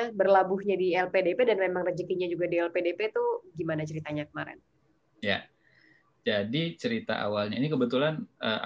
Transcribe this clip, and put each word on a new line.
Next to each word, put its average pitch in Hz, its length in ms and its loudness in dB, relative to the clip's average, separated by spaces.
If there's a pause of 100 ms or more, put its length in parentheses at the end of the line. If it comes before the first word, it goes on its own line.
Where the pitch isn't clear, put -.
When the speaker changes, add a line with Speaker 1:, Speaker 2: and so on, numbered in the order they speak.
(120)
Speaker 1:
berlabuhnya 190 640 4
di 180 160 2
L 180 160 2
P 185 160 2
D 175 80 2
P 240 160 2
dan 202 80 4
memang 180 240 0
rezekinya 180 480 -2
juga 170 160 -2
di 170 160 0
L 170 80 0
P 175 160 -2
D 175 80 0
P 214 160 -4
itu 233 160 -2 (320)
gimana 160 320 -2
ceritanya 151 400 -6
kemarin? 127 320 -10 (640)
Speaker 2:
Ya, 98 240 0 (720)
jadi 117 560 0
cerita 113 400 -4
awalnya 104 400 -2
ini 135 160 0
kebetulan, 127 640 0
eh, 110 280 -2